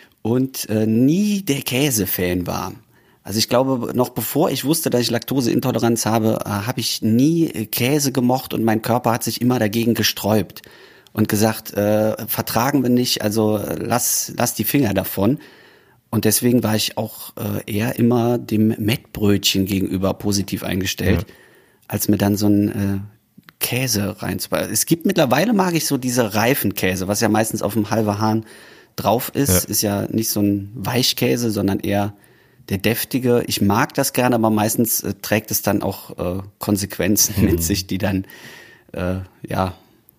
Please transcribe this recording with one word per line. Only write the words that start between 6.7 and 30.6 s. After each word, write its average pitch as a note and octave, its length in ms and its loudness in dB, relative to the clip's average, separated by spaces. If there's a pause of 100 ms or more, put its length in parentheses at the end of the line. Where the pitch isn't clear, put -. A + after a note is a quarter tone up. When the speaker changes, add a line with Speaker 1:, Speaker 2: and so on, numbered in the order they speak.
Speaker 1:
ich - 200 -4
nie, C#3+ 460 4
äh, G#2+ 180 -6
Käse C3+ 460 0
gemocht B2+ 420 0
und A2 100 -2
mein A2+ 180 2
Körper A#2 320 2
hat A#2+ 100 -4
sich - 180 -4
immer B2 180 2
dagegen A2 340 2
gesträubt G#2 680 0 (520)
und G#2+ 160 0
gesagt, A2 440 0
äh, G#2+ 420 2 (120)
„Vertragen B2+ 560 0
wir A#2+ 60 0
nicht, B2 320 2
also, G#2+ 360 2
äh, - 220 -6
lass, - 560 -2
lass - 200 -2
die A2 100 -2
Finger B2 280 2
davon.“ G2 460 0 (720)
Und G#2+ 160 0
deswegen A#2+ 380 2
war A2 120 2
ich - 220 -2
auch, - 400 -8
äh, G#2 340 -6
eher A2 260 -2
immer A#2+ 400 2
dem A2 400 0
Mettbrötchen G2+ 880 0
gegenüber F#2+ 500 0
positiv G2+ 480 -2
eingestellt, F#2 640 0
Speaker 2:
Ja. - 60 -20 (540)
Speaker 1:
als - 220 -4
mir G#2 80 4
dann G2+ 180 2
so G#2 120 0
ein, G#2 220 4
äh, G2 300 -2 (600)
Käse G#2+ 600 -2
reinzuba-, - 480 -2
es - 160 -2
gibt, - 200 0
mittlerweile D#3+ 480 2
mag F#3 200 2
ich D#3 120 0
so C#3 120 0
diese B2 380 0
reifen A2 380 2
Käse, F#2 340 -2
was G#2 140 -2
ja A2+ 80 2
meistens A2 320 0
auf G2+ 120 -2
dem G#2 160 0
halber G#2 300 0
Hahn A2 260 0 (520)
drauf G#2+ 360 0
ist, C3 300 2
Speaker 2:
Ja. - 60 -10
Speaker 1:
ist G#2 120 -2
ja G2+ 300 0
nicht A2 180 -2
so G#2 120 0
ein G2+ 340 0